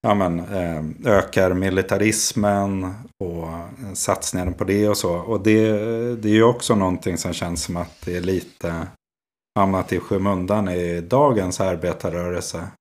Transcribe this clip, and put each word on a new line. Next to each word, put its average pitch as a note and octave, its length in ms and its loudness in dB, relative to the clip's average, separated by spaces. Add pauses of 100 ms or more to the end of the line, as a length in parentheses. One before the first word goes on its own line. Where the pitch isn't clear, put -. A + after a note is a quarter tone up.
ja, A2 120 2
men, F2+ 260 2
eh, F2 440 -4 (300)
ökar F#2 400 4
militarismen G2 1400 0 (300)
och E2+ 240 -6 (500)
satsningen F2+ 560 -2
på G#2 100 -4
det G2+ 260 2
och G2+ 80 2
så. F2 180 0
Och F#2+ 280 -4
det, A2 280 6 (440)
det G#2+ 140 -2
är G#2 40 6
ju A2 100 8
också B2 320 4
någonting F#2 420 0
som F2 160 -4
känns E2+ 300 -6
som F2 140 -6
att E2+ 280 -8
det F2 120 -4
är F2 40 -4
lite E2+ 680 -4 (720)
hamnat G2 340 2
i F2 60 0
skymundan G2 720 0
i F2 320 -2
dagens G#2+ 600 2
arbetarrörelse. F2 1040 -4 (140)